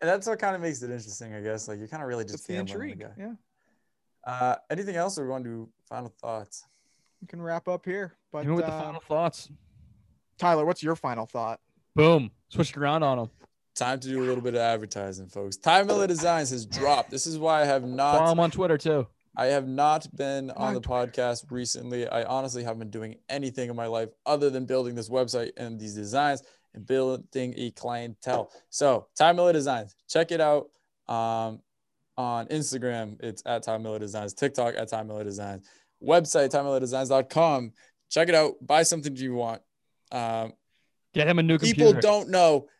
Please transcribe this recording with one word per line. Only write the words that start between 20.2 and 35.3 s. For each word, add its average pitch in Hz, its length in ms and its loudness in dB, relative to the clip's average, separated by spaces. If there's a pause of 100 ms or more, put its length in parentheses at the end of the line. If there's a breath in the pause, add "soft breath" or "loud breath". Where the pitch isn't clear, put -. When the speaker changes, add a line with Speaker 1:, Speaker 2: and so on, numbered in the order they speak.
Speaker 2:
Come - 80 -12
Speaker 1:
on 131 120 -2
Speaker 2:
on, 131 60 -2
Speaker 1:
the 127 60 -4
Speaker 2:
Twitter. 123 300 -2
Speaker 1:
podcast 123 400 -2
recently. 123 560 -6
I 117 160 -2
honestly 123 400 -4
haven't 113 160 -6
been 110 100 -10
doing 110 300 -10 (100)
anything 131 400 -4
in 120 60 -8
my 117 100 -4
life 113 240 -2 (160)
other 143 240 2
than 131 160 -2
building 123 300 -2
this 113 140 -8
website 120 480 -2
and 113 220 -10
these 107 140 -10
designs 127 480 -2 (320 soft breath)
and 113 140 -16
building 131 720 -2
a 120 140 -6
clientele. 120 800 -6 (180 soft breath)
So, 131 460 2
Ty 165 180 6
Miller 175 200 4
Designs, 131 420 -2 (120)
check 165 240 0
it 165 100 0
out. 147 280 4 (380)
Um, 113 540 -4 (560)
on 120 300 -4
Instagram, 123 760 -4
it's 113 220 -10
at 117 160 -2
Ty 113 160 -4
Miller 110 220 -6
Designs. 104 340 -8
TikTok, 127 420 0
at 113 140 -4
Ty 110 140 -4
Miller 107 200 -8
Designs. 101 440 -10 (360 soft breath)